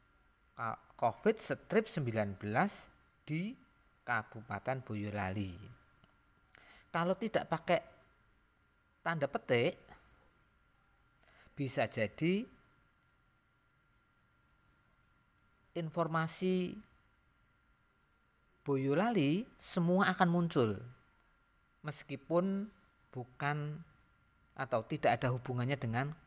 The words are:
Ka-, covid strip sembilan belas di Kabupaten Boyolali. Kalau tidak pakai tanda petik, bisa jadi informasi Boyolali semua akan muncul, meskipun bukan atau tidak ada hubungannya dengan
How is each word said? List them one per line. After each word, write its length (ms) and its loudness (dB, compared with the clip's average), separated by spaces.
Ka-, 220 -4
covid 400 2
strip 480 -2
sembilan 540 -2
belas 500 -2
di 260 -4
Kabupaten 800 -4
Boyolali. 720 -4
Kalau 300 2
tidak 260 0
pakai 340 0
tanda 260 0
petik, 480 2
bisa 380 0
jadi 500 0
informasi 960 0
Boyolali 880 2
semua 560 2
akan 160 4
muncul, 480 4
meskipun 800 -2
bukan 640 -4
atau 240 0
tidak 400 2
ada 80 2
hubungannya 480 -2
dengan 320 -2